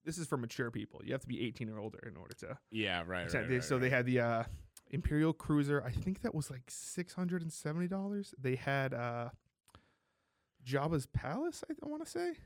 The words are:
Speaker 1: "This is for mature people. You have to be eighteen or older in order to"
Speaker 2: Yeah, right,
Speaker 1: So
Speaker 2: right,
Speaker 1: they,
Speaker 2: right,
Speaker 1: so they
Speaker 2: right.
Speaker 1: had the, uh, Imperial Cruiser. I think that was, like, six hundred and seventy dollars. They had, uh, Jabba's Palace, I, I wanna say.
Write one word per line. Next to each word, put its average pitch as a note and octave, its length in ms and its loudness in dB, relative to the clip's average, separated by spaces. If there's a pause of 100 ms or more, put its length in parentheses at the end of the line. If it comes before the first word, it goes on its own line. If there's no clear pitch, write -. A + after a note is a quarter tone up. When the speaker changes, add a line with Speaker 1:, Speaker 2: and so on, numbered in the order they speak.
Speaker 1:
"This E3 120 -4
is E3 100 -4
for D3 100 2
mature A#2+ 340 -2
people. - 320 -6
You - 80 -4
have C3 100 0
to - 60 -12
be A#2+ 140 -4
eighteen A#2 280 -4
or A2 100 -8
older G#2+ 280 -6
in G2+ 100 -12
order - 220 -14
to" - 180 -8 (140)
Speaker 2:
Yeah, G2 340 2
right, F2+ 240 -2
Speaker 1:
So C3+ 100 2
Speaker 2:
right, G#2+ 80 -2
Speaker 1:
they, C3 80 4
Speaker 2:
right, B2 80 2
Speaker 1:
so C3+ 140 2
they B2+ 100 4
Speaker 2:
right. C3 60 4
Speaker 1:
had B2 140 4
the, B2+ 140 6
uh, A#2 220 2 (460)
Imperial D#3 440 4
Cruiser. D3 520 4
I B2+ 60 -2
think - 320 0
that A#3 100 0
was, D3+ 160 0
like, C3 180 -10
six - 460 -6
hundred F3+ 300 0
and D#3+ 100 -4
seventy E3 340 0
dollars. G3 520 -2
They C3 160 2
had, C3+ 400 2
uh, A#2+ 340 -2 (1400)
Jabba's C#3 420 2
Palace, C4+ 600 -2
I, D#4+ 40 -2 (100)
I - 40 -6
wanna D4+ 180 -6
say. F4 280 -2 (120)